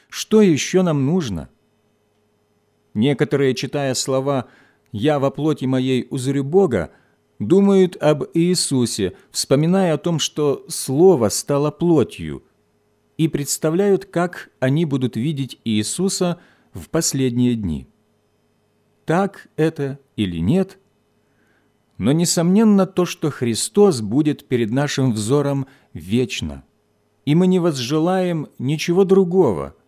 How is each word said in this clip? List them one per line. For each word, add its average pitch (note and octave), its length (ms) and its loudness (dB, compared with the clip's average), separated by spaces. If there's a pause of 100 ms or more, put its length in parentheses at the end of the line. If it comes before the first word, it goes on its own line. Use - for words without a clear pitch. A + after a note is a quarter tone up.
что - 320 0
ещё F3+ 420 2
нам D3+ 220 0
нужно? B2+ 460 -4 (1400)
Некоторые, C3+ 600 0
читая C#3 380 -4
слова C3 560 -2 (420)
«Я C#3 280 0
во C3+ 120 0
плоти D3 360 -4
моей C3 420 0
узрю C3+ 360 -4
Бога», C#3 460 0 (480)
думают F#3+ 640 4
об C#3+ 320 0
Иисусе, C3+ 840 0 (160)
вспоминая E3+ 640 0
о D3 60 -2
том, E3 200 -2
что C#3+ 500 -2
Слово C#3+ 600 4
стало C#3+ 420 -2
плотью, A2+ 720 0 (760)
и D#3 100 2
представляют, E3+ 760 -2
как - 440 -6 (100)
они D3 260 0
будут C3 300 -4
видеть C3+ 460 -6
Иисуса F3 800 -2 (320)
в F2+ 160 -16
последние B2 680 0
дни. D#2+ 320 -6 (1160)
Так F#3+ 520 -4
это D3 420 -2 (180)
или F2+ 220 -2
нет, E3 400 0 (1200)
но G#2+ 140 0
несомненно F#3 760 2
то, F#3 180 -2
что - 240 -4
Христос B2+ 720 0
будет C#3 440 -2
перед A#2 240 -2
нашим C3+ 420 0
взором C3+ 540 -2 (260)
вечно, E2+ 720 -4 (600)
и C#3+ 100 2
мы F#3 140 4
не F#3 100 4
возжелаем E3 880 -2 (140)
ничего D#3+ 440 0
другого, E3+ 720 2 (120)